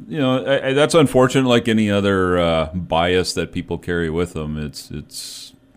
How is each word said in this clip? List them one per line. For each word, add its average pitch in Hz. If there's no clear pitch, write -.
you 160
know, 131
I, 135
I, 135
that's 147
unfortunate, 131
like 120
any 110
other, 98
uh, 80
bias 87
that 85
people 87
carry 85
with 85
them. 76
It's, -
it's -